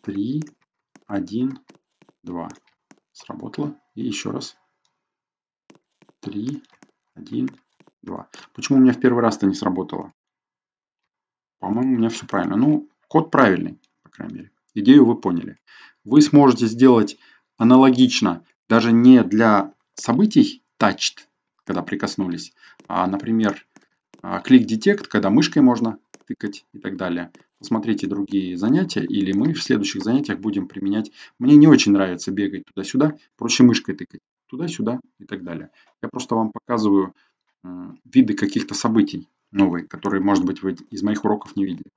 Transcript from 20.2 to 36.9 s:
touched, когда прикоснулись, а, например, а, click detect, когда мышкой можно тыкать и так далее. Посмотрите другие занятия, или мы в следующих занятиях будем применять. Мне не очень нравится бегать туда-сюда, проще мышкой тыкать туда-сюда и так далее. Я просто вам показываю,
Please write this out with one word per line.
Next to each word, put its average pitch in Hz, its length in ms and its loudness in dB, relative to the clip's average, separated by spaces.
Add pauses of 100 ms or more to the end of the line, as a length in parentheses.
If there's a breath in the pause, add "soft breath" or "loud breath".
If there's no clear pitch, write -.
touched, - 480 -4 (380)
когда 90 180 -6
прикоснулись, 92 680 -8 (360 soft breath)
а, 90 180 -2
например, 104 580 -4 (580)
а, 90 200 -8
click 127 240 4
detect, 196 400 -2
когда 98 240 -2
мышкой 147 320 2
можно 117 360 0 (320)
тыкать 107 420 -12
и 104 60 -20
так 95 180 -12
далее. 87 360 -8 (260 soft breath)
Посмотрите 110 480 -4
другие 98 500 -6
занятия, 139 480 -2
или 95 280 -4
мы 127 200 0
в 160 100 -8
следующих 101 420 -4
занятиях 120 340 -2
будем 98 300 -6
применять. 98 420 -6 (300 soft breath)
Мне 143 160 6
не 151 100 10
очень 127 240 4
нравится 95 400 -2
бегать 98 360 -6
туда-сюда, 135 500 -4 (200 loud breath)
проще - 280 2
мышкой 107 320 2
тыкать - 240 -18 (260)
туда-сюда 127 540 -8 (180)
и 101 60 -20
так 98 180 -14
далее. 85 280 -14 (320)
Я 117 60 -12
просто 123 280 -8
вам 107 160 -2
показываю, 101 640 -2 (500)